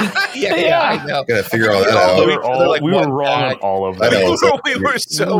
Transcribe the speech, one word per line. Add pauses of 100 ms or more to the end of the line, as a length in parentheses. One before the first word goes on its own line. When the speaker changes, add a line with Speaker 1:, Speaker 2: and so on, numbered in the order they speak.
(320)
Speaker 1:
<laughs>
Yeah,
yeah,
Speaker 2:
Yeah. (220)
Speaker 1:
I
know.
Speaker 3:
Gotta
figure
all
that
Speaker 1:
We
Speaker 3:
out. (100)
Speaker 1:
owe
Speaker 2:
We
Speaker 1:
each
Speaker 2:
were
all,
Speaker 1:
other,
like,
Speaker 2:
we
were
Speaker 1:
one
Speaker 2:
wrong
on
Speaker 1:
pack.
Speaker 2:
all
of
Speaker 3:
I
Speaker 2:
them.
Speaker 3:
know.
Speaker 1:
<laughs>
We
were
so
Speaker 2:
We